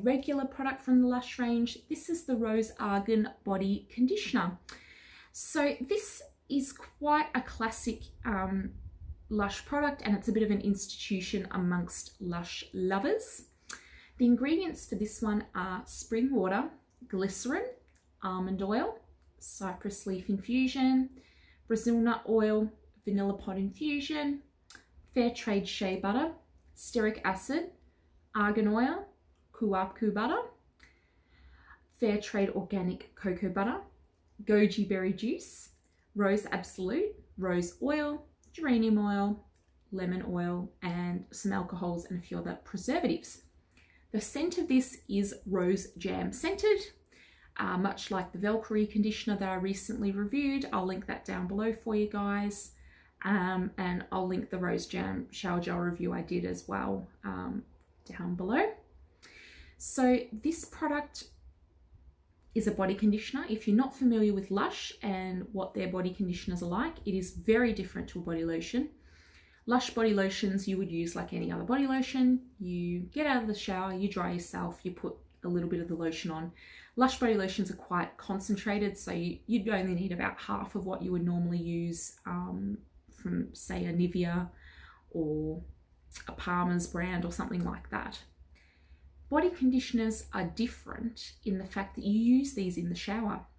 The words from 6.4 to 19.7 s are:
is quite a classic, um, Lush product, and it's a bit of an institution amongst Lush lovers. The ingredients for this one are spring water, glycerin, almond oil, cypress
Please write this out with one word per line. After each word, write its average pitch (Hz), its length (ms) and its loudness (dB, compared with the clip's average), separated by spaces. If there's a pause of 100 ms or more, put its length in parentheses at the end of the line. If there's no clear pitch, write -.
is 269 240 0
quite 302 600 0
a 247 60 0
classic, - 600 -4 (240)
um, 190 460 0 (580)
Lush 202 340 0
product, 285 400 0
and 202 140 4
it's - 100 -4
a 214 60 2
bit 214 100 6
of 208 80 4
an 196 80 4
institution 196 920 -2
amongst 180 680 -2
Lush 175 540 -6
lovers. 196 680 0 (760)
The 247 80 4
ingredients 302 600 4
for - 100 -4
this 208 260 -4
one 208 240 0 (100)
are 185 300 -4
spring 254 500 0
water, 202 300 2 (420)
glycerin, 240 600 -2 (540)
almond 185 400 -2
oil, 254 380 0 (400)
cypress - 680 -8